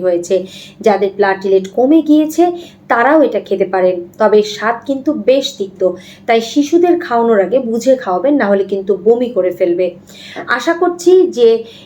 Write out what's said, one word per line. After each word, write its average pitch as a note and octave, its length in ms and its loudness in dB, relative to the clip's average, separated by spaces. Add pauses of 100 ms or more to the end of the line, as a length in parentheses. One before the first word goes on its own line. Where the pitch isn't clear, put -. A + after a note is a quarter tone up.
হয়েছে। F3 320 -2 (500)
যাদের G3 320 0
প্লাটিলেট F#3+ 460 0 (120)
কমে C#4 320 4
গিয়েছে, D4+ 360 2 (460)
তারাও B3+ 360 2
এটা G#3+ 220 -2
খেতে F#3+ 260 -2
পারেন, F#3 220 0 (240)
তবে G#3 180 4 (160)
স্বাদ A3+ 220 -4 (120)
কিন্তু C4+ 220 -4 (180)
বেশ C4 180 2 (120)
তিক্ত, G3 240 -8 (440)
তাই A3+ 140 2 (120)
শিশুদের E4+ 420 2 (100)
খাওয়ানোর A#3 420 0
আগে G#3+ 120 0 (100)
বুঝে A#3 240 0 (100)
খাওয়াবেন, F#3 380 0
না G#3+ 100 0
হলে G3 220 0
কিন্তু G3 200 -4 (120)
বমি A#3+ 320 2
করে F3+ 220 0
ফেলবে। F3+ 280 0 (680)
আশা D#4+ 240 -2
করছি F4 320 0 (240)
যে A#3 120 4 (380)